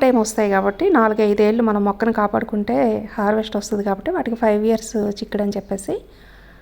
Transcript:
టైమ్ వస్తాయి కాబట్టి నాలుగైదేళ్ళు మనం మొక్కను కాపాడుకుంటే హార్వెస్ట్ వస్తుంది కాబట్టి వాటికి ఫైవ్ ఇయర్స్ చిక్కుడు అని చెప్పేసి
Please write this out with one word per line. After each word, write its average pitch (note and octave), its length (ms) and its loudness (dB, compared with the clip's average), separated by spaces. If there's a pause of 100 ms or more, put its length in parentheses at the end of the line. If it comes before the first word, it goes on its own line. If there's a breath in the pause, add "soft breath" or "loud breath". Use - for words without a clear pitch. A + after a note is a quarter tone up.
టైమ్ B3+ 200 4
వస్తాయి G#3+ 320 0
కాబట్టి G3+ 300 0 (120)
నాలుగైదేళ్ళు G#3+ 720 4
మనం G#3 180 2
మొక్కను G#3+ 320 0
కాపాడుకుంటే A3 580 -2 (380)
హార్వెస్ట్ G#3+ 460 -2
వస్తుంది G3+ 280 -4
కాబట్టి G3 280 -4
వాటికి A#3 260 -4
ఫైవ్ G#3 260 2
ఇయర్స్ A3+ 280 -2 (220)
చిక్కుడు G#3 260 -6
అని G3+ 120 -2
చెప్పేసి G3 380 -8 (680 soft breath)